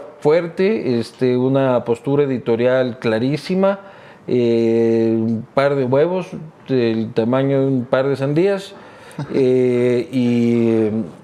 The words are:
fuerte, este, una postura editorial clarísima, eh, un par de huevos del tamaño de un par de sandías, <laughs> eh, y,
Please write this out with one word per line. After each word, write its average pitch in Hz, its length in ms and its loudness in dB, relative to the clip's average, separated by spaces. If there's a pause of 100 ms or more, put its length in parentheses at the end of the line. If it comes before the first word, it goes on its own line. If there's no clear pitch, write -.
(200)
fuerte, 170 760 0
este, 123 400 -2
una 131 460 2
postura 139 400 0
editorial 123 760 0
clarísima, 151 800 0 (480)
eh, 113 880 2
un 113 380 -2
par 143 220 0
de 139 80 0
huevos 165 420 0 (420)
del 113 460 0
tamaño 135 460 0
de 135 80 0
un 131 180 0
par 131 200 0
de 139 100 -2
sandías, 170 580 -2 (280)
<laughs> - 300 -12
eh, 123 800 2
y, 117 760 2 (340)